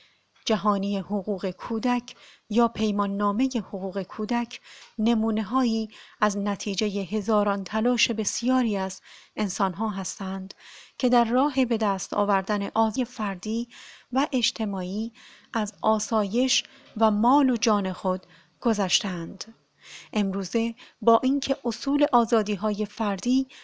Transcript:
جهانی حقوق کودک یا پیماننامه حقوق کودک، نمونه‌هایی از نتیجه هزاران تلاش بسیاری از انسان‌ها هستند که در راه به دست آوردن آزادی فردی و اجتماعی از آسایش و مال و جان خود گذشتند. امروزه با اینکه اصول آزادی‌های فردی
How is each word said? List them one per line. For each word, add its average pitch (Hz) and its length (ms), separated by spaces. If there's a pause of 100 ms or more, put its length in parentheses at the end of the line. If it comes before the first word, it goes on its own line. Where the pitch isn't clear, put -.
(460)
جهانی 202 520
حقوق 190 540
کودک 240 640 (340)
یا 233 180
پیماننامه 208 880
حقوق 190 480
کودک، 233 580 (380)
نمونه‌هایی 220 920 (320)
از 208 160
نتیجه 202 640
هزاران 202 640
تلاش 233 480
بسیاری 233 640
از 190 240 (340)
انسان‌ها 202 540
هستند 190 640 (440)
که 254 120
در 240 140
راه 262 420
به 226 120
دست 202 360
آوردن 202 600
آزادی 226 320
فردی 214 640 (440)
و 240 180
اجتماعی 208 800 (400)
از 214 280
آسایش 214 800 (340)
و 220 140
مال 254 380
و 240 80
جان 202 360
خود 185 320 (360)
گذشتند. 190 920 (580)
امروزه 202 640 (260)
با 226 220
اینکه 269 420
اصول 277 480
آزادی‌های 214 720
فردی 226 640 (160)